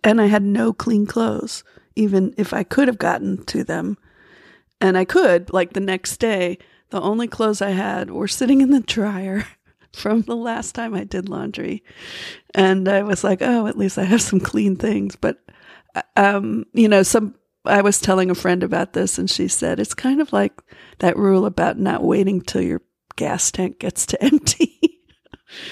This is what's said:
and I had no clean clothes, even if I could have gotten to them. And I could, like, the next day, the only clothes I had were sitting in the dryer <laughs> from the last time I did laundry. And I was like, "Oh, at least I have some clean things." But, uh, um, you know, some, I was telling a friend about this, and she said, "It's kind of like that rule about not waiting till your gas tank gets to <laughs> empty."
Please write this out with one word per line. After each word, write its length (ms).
and 160
I 60
had 160
no 320
clean 320
clothes, 580
even 400
if 160
I 120
could 240
have 100
gotten 480
to 180
them. 320
And 160
I 80
could, 480
like, 180
the 80
next 380
day, 400
the 100
only 280
clothes 340
I 80
had 400
were 180
sitting 320
in 100
the 100
dryer 640
<laughs> 240
from 280
the 140
last 380
time 200
I 100
did 240
laundry. 540
And 340
I 140
was 220
like, 180
"Oh, 240
at 120
least 200
I 60
have 180
some 180
clean 360
things." 400
But, 220
uh, 80
um, 560
you 160
know, 140
some, 320
I 180
was 180
telling 300
a 40
friend 280
about 320
this, 240
and 120
she 180
said, 320
"It's 140
kind 260
of 120
like 280
that 180
rule 300
about 320
not 240
waiting 380
till 220
your 200
gas 340
tank 280
gets 280
to 160
<laughs> 20
empty." 760